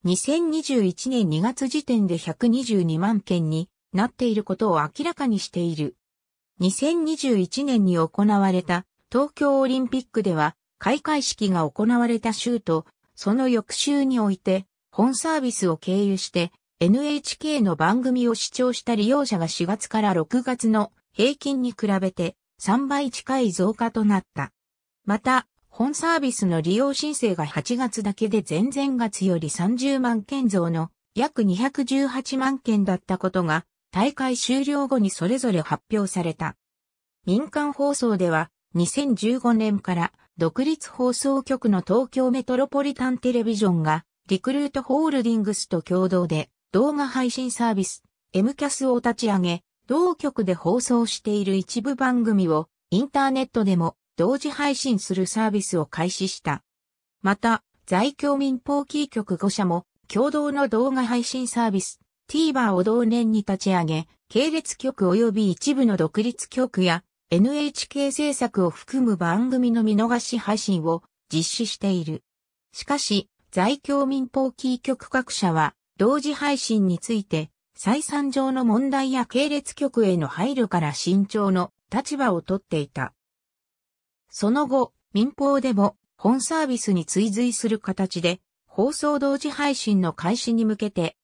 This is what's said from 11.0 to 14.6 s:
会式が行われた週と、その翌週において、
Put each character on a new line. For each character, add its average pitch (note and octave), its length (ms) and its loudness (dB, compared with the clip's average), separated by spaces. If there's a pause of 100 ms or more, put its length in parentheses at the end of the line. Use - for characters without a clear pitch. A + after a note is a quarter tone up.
会 D4+ 220 -2
式 - 280 -2
が E3 200 0
行 G#3 140 -2
わ A#3+ 220 2
れ A#3 120 0
た A3 140 -2
週 A#3 280 -2
と、 D#3+ 260 -2 (280)
そ G3+ 200 -2
の C4 140 2
翌 A#3 240 0
週 C#4+ 320 0
に C4 140 2
お G#3 120 2
い F#3 80 -2
て、 F#3+ 280 -2 (240)